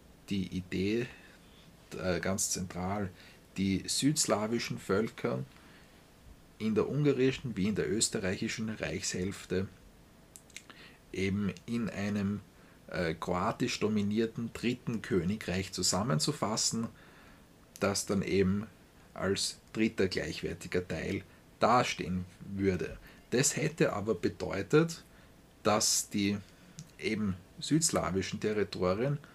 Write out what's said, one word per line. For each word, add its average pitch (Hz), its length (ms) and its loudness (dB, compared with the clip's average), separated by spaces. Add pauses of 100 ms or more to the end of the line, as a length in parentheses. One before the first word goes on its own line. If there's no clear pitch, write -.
(300)
die 95 180 0
Idee, 98 600 -2 (920)
äh, 87 220 0
ganz 95 320 0
zentral, 92 580 -2 (480)
die 95 300 2
südslawischen 117 880 2
Völker 131 680 -2 (1160)
in 110 160 0
der 107 120 4
ungarischen 131 680 2
wie 95 100 2
in 214 80 0
der 85 160 0
österreichischen 110 800 0
Reichshälfte 92 1000 -4 (1400)
eben 98 400 0 (140)
in 117 240 -2
einem, 101 500 -2 (480)
äh, 82 260 -2
kroatisch 95 680 -2
dominierten 107 720 0
dritten 120 480 -4
Königreich 92 720 0
zusammenzufassen, 117 1120 0 (920)
das 98 260 0
dann 98 160 2
eben 95 460 4 (460)
als - 440 -2 (160)
dritter 110 340 2
gleichwertiger - 800 -4
Teil - 360 -4 (360)
dastehen 104 640 2 (300)
würde. 95 420 0 (340)
Das 127 260 2
hätte 151 360 2
aber 104 200 0
bedeutet, 110 920 2 (600)
dass - 460 4
die 101 280 2 (600)
eben 101 360 0 (240)
südslawischen 95 800 0
Territorien 107 800 0 (180)